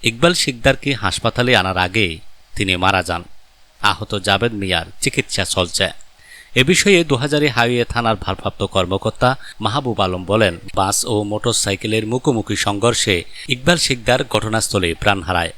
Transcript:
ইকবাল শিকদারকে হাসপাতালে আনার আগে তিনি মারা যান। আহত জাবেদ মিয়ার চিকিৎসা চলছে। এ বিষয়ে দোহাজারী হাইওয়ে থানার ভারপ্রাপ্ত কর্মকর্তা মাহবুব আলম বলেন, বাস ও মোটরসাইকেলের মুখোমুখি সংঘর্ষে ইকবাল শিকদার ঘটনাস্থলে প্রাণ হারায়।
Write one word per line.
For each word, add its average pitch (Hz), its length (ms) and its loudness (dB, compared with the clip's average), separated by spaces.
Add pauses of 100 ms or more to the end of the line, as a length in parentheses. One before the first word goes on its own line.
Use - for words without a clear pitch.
ইকবাল 120 300 4
শিকদারকে 135 600 0
হাসপাতালে 120 600 0
আনার 92 220 2
আগে 92 300 2 (480)
তিনি 95 200 0
মারা 92 280 4
যান। 85 200 -4 (580)
আহত 104 300 0 (160)
জাবেদ 104 260 2
মিয়ার 92 340 -2 (140)
চিকিৎসা - 440 -2
চলছে। 90 420 0 (720)
এ - 40 4
বিষয়ে 180 400 4
দোহাজারী 147 440 2
হাইওয়ে 120 380 2
থানার 113 380 0
ভারপ্রাপ্ত - 400 -4
কর্মকর্তা 95 680 0 (320)
মাহবুব 113 400 -2
আলম 92 240 0
বলেন, 101 280 2 (220)
বাস 98 220 0 (160)
ও - 100 0
মোটরসাইকেলের 107 880 -2
মুখোমুখি 120 440 0 (100)
সংঘর্ষে 101 500 2 (340)
ইকবাল 139 280 2
শিকদার 123 420 0 (140)
ঘটনাস্থলে 107 560 0 (120)
প্রাণ 101 260 2
হারায়। 85 300 0